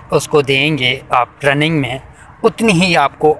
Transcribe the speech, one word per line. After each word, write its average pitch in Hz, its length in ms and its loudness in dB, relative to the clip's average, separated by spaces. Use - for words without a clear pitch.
उसको 147 300 0
देंगे 135 580 -2
आप 123 300 0
running 147 360 0
में, 131 220 -6
उतनी 226 280 0
ही 175 240 2
आपको 151 440 0